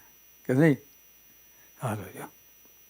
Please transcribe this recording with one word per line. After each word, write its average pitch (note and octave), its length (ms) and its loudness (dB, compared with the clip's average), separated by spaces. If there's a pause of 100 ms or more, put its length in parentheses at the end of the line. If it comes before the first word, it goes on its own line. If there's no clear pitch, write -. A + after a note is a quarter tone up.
(440)
કે B2+ 100 -2
નહીં? C#3+ 220 4 (1080)
હાલો, G#2 200 -6
લ્યો. - 260 -16 (600)